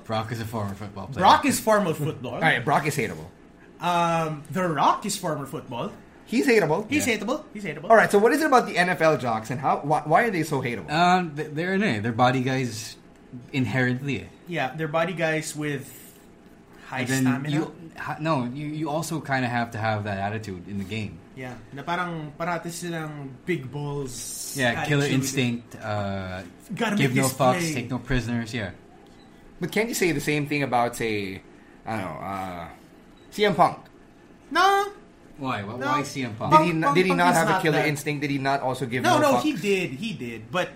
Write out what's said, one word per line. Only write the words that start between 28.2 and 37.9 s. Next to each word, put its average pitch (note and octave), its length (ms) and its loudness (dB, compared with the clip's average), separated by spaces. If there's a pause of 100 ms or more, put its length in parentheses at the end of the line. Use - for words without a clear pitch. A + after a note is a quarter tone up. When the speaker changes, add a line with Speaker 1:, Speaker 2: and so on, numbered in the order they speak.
Speaker 1:
Yeah. G#2 180 -4 (880)
Speaker 3:
But F3 120 -6
can't A3+ 180 0
you - 60 -6
say F3+ 160 2
the C#3+ 100 -2
same D3 260 0
thing C#3+ 160 0
about, A#2+ 320 2
say, G2+ 460 -4 (440)
I - 100 -8
don't G#2 100 -4
know, E2 140 -8
uh, F#2 480 -8 (640)
C G#3 140 2
M F#3+ 100 4
Punk? D#3 220 4 (760)
Speaker 2:
No. G4 400 4 (460)
Speaker 1:
Why? A2+ 260 -4
Why, A2 160 -8
Speaker 2:
No. C3+ 80 -4
Speaker 1:
why D3 160 0
C C3+ 200 -6
M A2 120 -6
Punk? A2 160 -4
Speaker 3:
Did D#4 80 8
he F3 120 4
Speaker 2:
Punk, E3 40 -2
Speaker 3:
n-, D#3+ 80 0
Speaker 2:
Punk, F#3 120 2
Speaker 3:
did F3+ 100 6
he F#3 100 2
Speaker 2:
Punk - 40 2
Speaker 3:
not F3 120 6
Speaker 2:
is F3 60 4
Speaker 3:
have - 100 4
a - 40 2
Speaker 2:
not F#3 120 2
Speaker 3:
killer D#3 160 4
Speaker 2:
that. D3+ 80 2
Speaker 3:
instinct? D3 340 -2